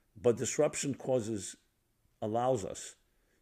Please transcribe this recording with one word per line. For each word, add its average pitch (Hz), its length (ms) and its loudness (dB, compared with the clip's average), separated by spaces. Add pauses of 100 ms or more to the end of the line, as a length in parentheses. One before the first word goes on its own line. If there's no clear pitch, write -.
(220)
but 117 160 6
disruption 143 560 0
causes, 113 640 -2 (640)
allows 117 420 2
us - 320 -10 (460)